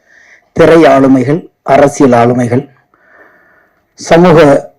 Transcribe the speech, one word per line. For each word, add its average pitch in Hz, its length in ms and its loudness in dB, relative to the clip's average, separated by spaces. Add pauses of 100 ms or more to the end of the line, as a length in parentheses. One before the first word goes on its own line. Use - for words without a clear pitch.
(520)
திரை 165 320 2
ஆளுமைகள், 135 680 0 (140)
அரசியல் 139 480 0
ஆளுமைகள், 120 580 -2 (1200)
சமூக 165 840 0